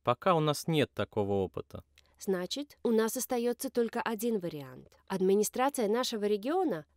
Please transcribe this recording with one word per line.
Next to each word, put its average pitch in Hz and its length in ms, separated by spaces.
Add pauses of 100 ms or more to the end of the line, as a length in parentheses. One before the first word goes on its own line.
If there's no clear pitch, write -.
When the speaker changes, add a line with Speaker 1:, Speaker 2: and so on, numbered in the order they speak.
Speaker 1:
Пока 147 320
у 160 60
нас 151 280
нет 151 260
такого 101 380
опыта. 95 500 (360)
Speaker 2:
Значит, 190 640
у 240 80
нас 220 260
остается 240 540
только 233 300
один 226 380
вариант. 139 520 (180)
Администрация 202 800
нашего 226 360
региона 214 640 (100)